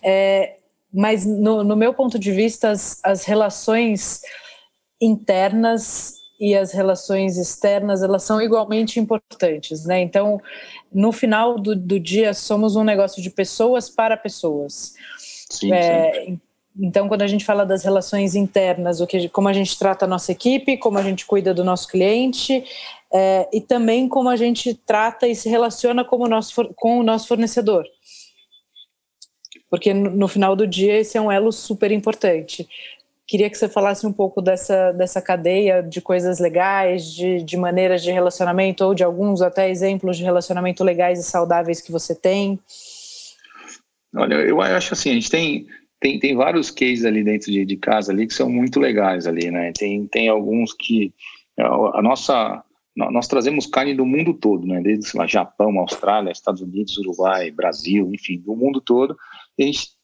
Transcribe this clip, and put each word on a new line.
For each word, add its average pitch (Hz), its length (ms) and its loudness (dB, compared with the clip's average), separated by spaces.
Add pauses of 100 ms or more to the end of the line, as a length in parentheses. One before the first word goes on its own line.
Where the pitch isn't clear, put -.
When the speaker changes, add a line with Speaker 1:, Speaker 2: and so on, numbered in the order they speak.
Speaker 1:
É, 190 540 2 (360)
mas 202 320 0
no, 214 380 2
no 208 140 2
meu 226 180 4
ponto 240 240 0
de 196 140 -2
vista, 220 380 2
as, - 340 -4
as 190 200 0
relações 214 960 0 (800)
internas 220 1120 0 (260)
e 208 160 2
as 190 160 0
relações 190 640 0
externas, 196 680 0
elas 190 220 0
são 214 180 2
igualmente 220 560 0
importantes, 165 880 -2
né? 180 160 2
Então, 202 400 0 (520)
no 208 200 4
final 220 480 2
do, 208 160 -2
do 185 240 0
dia, 202 340 0
somos 208 400 0
um 220 80 2
negócio 196 400 2
de 185 80 -8
pessoas 233 580 0
para 226 280 0
pessoas. 147 800 -6 (540)
Speaker 2:
Sim, 196 240 -2
Speaker 1:
É, 170 520 2
Speaker 2:
sim. 180 160 -8 (400)
Speaker 1:
então, 196 260 0
quando 202 160 0
a 202 60 0
gente 202 160 -2
fala 202 200 2
das 190 200 -2
relações 196 500 0
internas, 180 680 0
o 175 60 0
que, 175 220 -2
como 202 200 0
a 196 40 2
gente 190 260 -2
trata 196 260 2
a 185 40 0
nossa 185 240 -2
equipe, 262 460 0
como 202 200 0
a 196 40 0
gente 190 240 -4
cuida 190 280 2
do 180 80 0
nosso 180 240 0
cliente, 247 800 0 (480)
é, 190 400 2
e 220 80 0
também 240 480 2
como 262 200 2
a 247 80 2
gente 240 380 0
trata 226 540 0
e 233 80 0
se - 120 -6
relaciona 240 560 0
como 247 200 0
o 240 40 0
nosso 220 260 0
for-, 233 200 -2
com 233 240 0
o 240 60 2
nosso 220 240 0
fornecedor. 220 560 0 (1900)
Porque 196 240 2
no, 196 160 2
no 196 160 2
final 196 300 2
do 214 100 2
dia 196 320 2
esse 220 180 -2
é 220 40 2
um 214 100 2
elo 208 220 2
super 208 400 -2
importante. 196 720 -2 (600)
Queria 208 220 0
que 208 80 -10
você 214 120 0
falasse 202 380 0
um 208 60 -2
pouco 190 300 -2
dessa, 185 500 2
dessa 180 280 -2
cadeia 185 640 2
de 165 180 -8
coisas 180 400 0
legais, 180 720 0
de, 180 300 -2
de 160 140 -8
maneiras 180 460 2
de 170 80 -2
relacionamento, 185 760 0
ou 196 100 4
de 180 100 2
alguns 185 380 0
até 185 280 2
exemplos 185 460 -2
de 170 80 -6
relacionamento 180 580 -2
legais 175 360 2
e 175 40 -8
saudáveis 170 600 0
que 170 100 -14
você 165 220 -4
tem. 196 440 0 (1600)
Speaker 2:
Olha, - 200 0
eu 151 260 2
acho 185 320 0
assim, - 180 -2
a 123 40 2
gente 117 160 -2
tem, 160 360 -2 (320)
tem, 143 200 0
tem 139 180 0
vários 156 340 0
cases 123 360 0
ali 107 180 2
dentro 104 260 -2
de, 98 140 0
de 95 140 -4
casa 101 340 0
ali 107 140 0
que 110 80 -8
são 131 160 0
muito 127 280 0
legais 101 480 0
ali, 85 240 -2
né? 87 220 -4
Tem, 104 340 -4
tem 113 220 0
alguns 110 460 0
que, 107 400 -2 (440)
a, 65 420 2
a - 20 2
nossa, 113 600 0 (320)
nó-, - 160 -4
nós 120 160 -2
trazemos 135 400 0
carne 139 280 -2
do 131 100 0
mundo 147 300 0
todo, 92 320 0
né? 90 160 -2
Desde, 104 260 0
sei 107 100 -8
lá, 85 80 0
Japão, 104 520 0
Austrália, 98 520 0
Estados 92 300 -4
Unidos, 98 380 -6
Uruguai, 92 520 -2
Brasil, 87 600 -2
enfim, 95 260 -8
do 98 160 -8
mundo 131 280 0
todo. 131 340 2 (400)
E 139 60 0
a 139 40 2
gente 143 220 -4 (160)